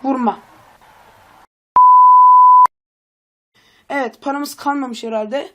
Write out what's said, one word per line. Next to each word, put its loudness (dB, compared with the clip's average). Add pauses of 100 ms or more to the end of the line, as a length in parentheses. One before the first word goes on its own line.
vurma. -6 (3500)
Evet, -10
paramız -10
kalmamış -10
herhalde. -10